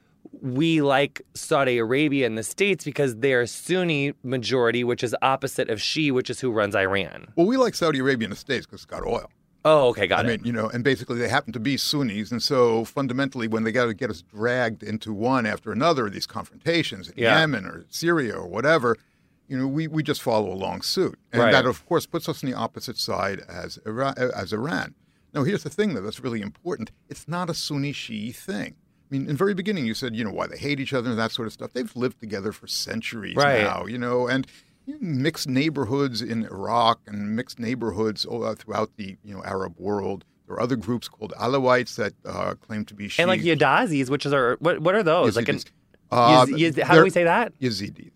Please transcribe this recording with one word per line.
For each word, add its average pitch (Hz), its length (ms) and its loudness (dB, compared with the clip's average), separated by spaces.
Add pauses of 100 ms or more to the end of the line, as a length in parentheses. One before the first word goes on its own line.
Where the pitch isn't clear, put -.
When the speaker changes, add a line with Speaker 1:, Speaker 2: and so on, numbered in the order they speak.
(420)
Speaker 1:
we 151 400 2
like 139 400 2 (120)
Saudi 131 440 2
Arabia 135 480 2
in 110 80 -2
the 110 80 -4
States, 190 420 0
because 139 320 0
they're 120 300 2
Sunni 156 680 -2 (120)
majority, 120 580 0
which 120 220 0
is 113 180 -2
opposite 135 480 0
of 107 100 -4
Shi, 156 300 0
which 127 200 0
is 117 100 -8
who 127 100 0
runs 104 240 2
Iran. 95 640 0
Speaker 2:
Well, 165 100 6
we 247 100 4
like 247 200 4
Saudi 156 240 2
Arabia 127 260 2
in 92 40 -4
the 104 60 -10
States 117 300 -4
'cause 101 140 -18
it's - 60 -20
got 90 200 -8
oil. 104 240 -4 (340)
Speaker 1:
Oh, 151 240 6
okay, 107 180 2
got 90 200 4
Speaker 2:
I - 40 2
Speaker 1:
it. 110 120 -2
Speaker 2:
mean, - 40 -6
you 120 60 -2
know, 110 160 -2
and 120 160 -2
basically 123 340 0
they 120 100 -2
happen 127 240 -2
to 123 60 -6
be 131 180 -2
Sunnis, 110 540 -2
and 117 100 -4
so 120 440 2
fundamentally 127 640 -4
when 110 160 0
they 110 80 0
gotta 117 220 0
get 117 160 -6
us 87 120 -12
dragged 117 600 -2
into 107 280 -6
one 117 320 0
after 107 280 -4
another 131 340 2
of 101 60 -6
these - 140 -10
confrontations 123 840 -4
in - 60 -20 (100)
Speaker 1:
Yeah. 113 160 6
Speaker 2:
Yemen 131 260 0
or 85 220 -14
Syria 156 480 0
or 87 100 -8
whatever, 120 500 2 (520)
you 135 100 -4
know, 131 80 0
we, 151 220 -2
we 156 160 -2
just 147 180 -2
follow 107 300 0
along 92 300 -6
suit. - 360 -2 (140)
And 120 100 4
Speaker 1:
Right. 110 100 6
Speaker 2:
that, 127 140 8
of - 200 -2
course, 160 200 0
puts 170 220 -6
us 147 160 -6
on 131 60 -4
the 113 60 -6
opposite 110 400 -8
side 98 520 -2
as 87 360 -12
Ira-, 120 320 -4
as 104 360 -4
Iran. 139 420 -4 (400)
Now, 147 80 0
here's 180 220 -2
the 151 60 -10
thing, 208 240 0
though, 101 80 -4
that's 107 180 -8
really 117 220 -4
important. 110 500 -8 (160)
It's - 180 -16
not 175 240 -4
a 127 40 -4
Sunni 143 380 -4
Shia 110 440 -8
thing. - 400 -8
I - 340 -20
mean, 135 120 -2
in - 60 -6
the 147 60 -2
very 196 200 2
beginning, 185 300 -2
you 110 100 -2
said, 120 200 -6
you 117 80 -2
know, 104 100 -2
why 87 140 -4
they - 120 -10
hate 143 200 -2
each 135 160 -6
other 127 160 0
and 110 80 -2
that 113 140 0
sort 113 140 -4
of 107 60 -8
stuff. 117 200 -12
They've - 240 -6
lived 123 240 -2
together 101 320 -6
for - 160 -16
centuries 110 680 -6
Speaker 1:
Right. 139 260 4
Speaker 2:
now, 92 240 -2
you 117 120 -8
know, 123 300 0
and 131 180 0 (540)
mixed 143 480 -2
neighborhoods 135 760 0
in 113 220 -4
Iraq 107 600 2
and 104 280 -4
mixed - 240 -6
neighborhoods 110 680 -2
all, 113 200 -4
uh, 110 100 -2
throughout 107 420 -4
the, 95 280 -10
you 104 100 -14
know, 92 100 -12
Arab 95 340 -4
world. 98 460 -2 (220)
There 95 100 -14
are 92 40 -2
other 123 160 0
groups 113 320 -4
called 101 300 -12
Alawites 127 580 2
that, 104 160 -2 (120)
uh, 95 300 -4
claim 107 320 -8
to 107 80 -18
be 101 240 -10
Speaker 1:
And, 170 100 4
like, - 120 2
Speaker 2:
Shiite. 160 180 2
Speaker 1:
Yadazis, 143 520 4
which 139 140 -2
is 143 80 -2
our, 127 280 4
what, 165 200 2
what 175 140 2
are 220 80 4
those? 156 340 4
Like, 120 120 0
an 139 80 0
Speaker 2:
Yazidis. - 80 -10 (480)
Uh, 123 340 8
Speaker 1:
Yaz-, 143 120 0 (180)
Yaz-, 151 80 2
how 156 100 6
do 160 80 12
we 190 80 6
Speaker 2:
they're - 40 0
Speaker 1:
say 175 100 4
that? 202 360 2
Speaker 2:
Yazidis. 101 540 -4